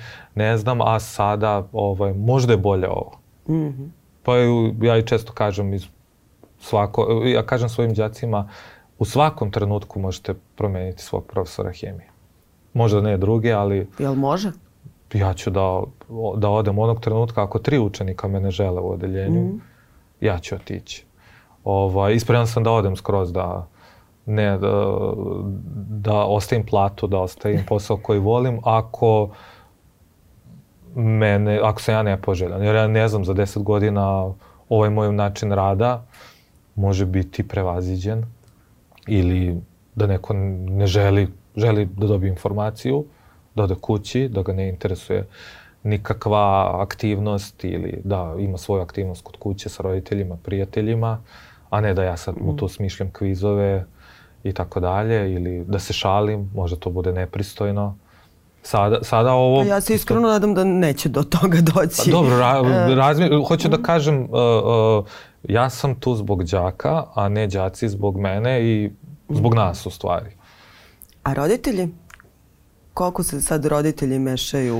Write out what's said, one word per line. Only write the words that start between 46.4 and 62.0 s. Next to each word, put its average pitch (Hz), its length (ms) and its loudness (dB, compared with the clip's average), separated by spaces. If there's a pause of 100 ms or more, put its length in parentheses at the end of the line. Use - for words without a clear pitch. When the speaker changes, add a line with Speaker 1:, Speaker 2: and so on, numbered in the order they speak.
Speaker 1:
aktivnost 101 840 -4
ili 90 400 -6
da 92 340 -4
ima 95 200 -4
svoju 95 240 -2
aktivnost 92 420 -8
kod - 120 -20
kuće 101 320 -8
sa - 140 -10
roditeljima, 92 560 -4
prijateljima, 110 840 -2 (500)
a 104 100 0
ne 104 140 0
da 95 100 0
ja 87 120 -2
sad 90 200 -8
mu 98 160 -2
Speaker 2:
Mm. 147 40 -4
Speaker 1:
tu 101 120 -4
smišljam 98 420 -6
kvizove 98 760 -2 (600)
i 101 80 -2
tako 87 280 -6
dalje, 98 520 0
ili 90 320 -4
da 98 140 -2
se 98 140 -6
šalim, 101 600 0
možda 90 240 -4
to 90 140 -6
bude 90 220 -2
nepristojno. 101 840 -4 (640)
Sada, 107 380 2
sada 120 320 2
ovo 127 260 4
Speaker 2:
Pa 139 80 4
ja 202 140 0
se 220 140 0
iskreno 220 280 0
nadam 208 320 2
da 185 100 2
neće 175 440 2
do 135 160 0
toga 170 360 2
doći. 160 440 2